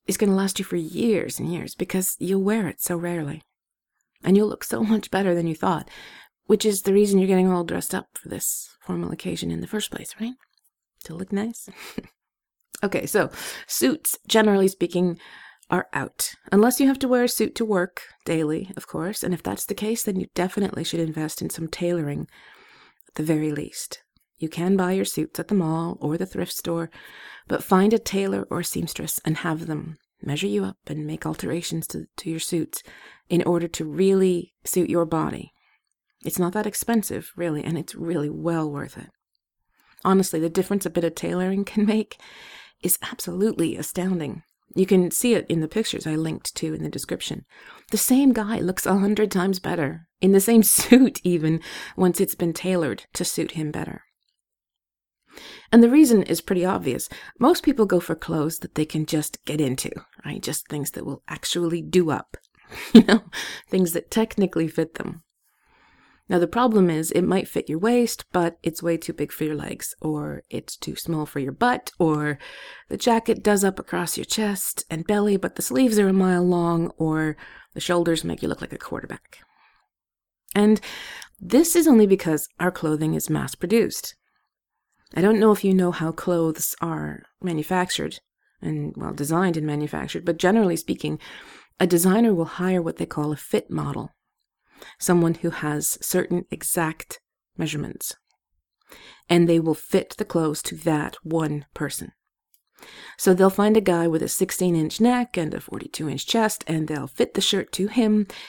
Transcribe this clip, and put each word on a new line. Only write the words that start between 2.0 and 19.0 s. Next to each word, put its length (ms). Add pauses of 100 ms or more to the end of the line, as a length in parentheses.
you'll 220
wear 260
it 120
so 160
rarely. 460 (800)
And 140
you'll 120
look 160
so 200
much 260
better 240
than 120
you 80
thought, 340 (580)
which 180
is 180
the 100
reason 260
you're 100
getting 220
all 140
dressed 300
up 200
for 140
this 400 (120)
formal 300
occasion 400
in 100
the 60
first 240
place, 300
right? 140 (680)
To 100
look 180
nice. 360 (280)
<laughs> 120 (760)
Okay, 240
so 240 (360)
suits, 600
generally 420
speaking, 500 (500)
are 240
out. 420 (160)
Unless 300
you 80
have 120
to 80
wear 160
a 40
suit 280
to 80
work 380 (220)
daily, 520
of 100
course, 360